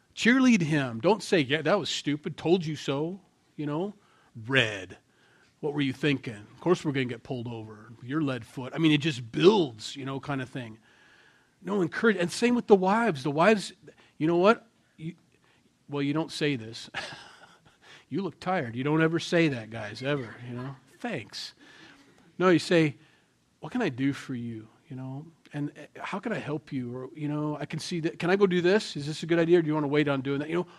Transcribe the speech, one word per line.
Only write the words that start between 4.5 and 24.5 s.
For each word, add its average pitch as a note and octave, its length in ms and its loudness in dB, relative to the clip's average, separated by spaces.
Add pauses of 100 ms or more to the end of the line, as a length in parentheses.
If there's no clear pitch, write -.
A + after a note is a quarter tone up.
What D3 120 -4
were D3 80 -4
you C3+ 120 0
thinking? C3+ 420 -2
Of G#2 260 -20
course F3 240 0
we're D3+ 80 0
gonna C3 120 0
get A#2+ 180 -8
pulled A#2+ 240 -8
over. A2 460 -12 (100)
You're C#3 200 -4
lead B2+ 220 -2
foot." B2+ 300 -12
I - 40 -4
mean, D#3+ 140 6
it D3 60 6
just B2+ 320 -4
builds, D3+ 640 4
you C3+ 120 -10
know, C3+ 120 -6
kind C3+ 240 -6
of A#2+ 60 -10
thing. A2+ 300 -12 (840)
No, F#3+ 200 -2
encourage. G#3 340 2
And F3 160 -2
same A#3+ 220 2
with A#3+ 120 -2
the G#3+ 80 8
wives. F#3+ 480 2
The D3+ 80 -2
wives, F3+ 440 4 (440)
you D3+ 80 0
know E3+ 120 2
what? G#3 280 4 (300)
You, D#3+ 180 -12 (720)
well, C#3+ 140 -4
you C#3+ 120 0
don't D#3 180 -2
say D3 240 0
this. A2+ 380 -12
<laughs> - 1120 -18
"You F#3+ 140 -4
look F3+ 180 -8
tired." D#3 340 -4
You B2+ 100 -4
don't D#3 180 2
ever D#3+ 160 2
say E3+ 300 2
that, A#2 200 -4
guys, A2 340 -10
ever, C3 320 -4 (140)
you A#2+ 80 -10
know. C3+ 200 -10 (240)
"Thanks." D3+ 520 -10 (840)
No, F#3 100 4
you E3 100 6
say, D#3+ 380 2 (640)
"What D#3 100 -14
can B3 120 -2
I F3 80 0
do C3+ 240 -2
for - 200 -10
you?" A#2 340 -10 (200)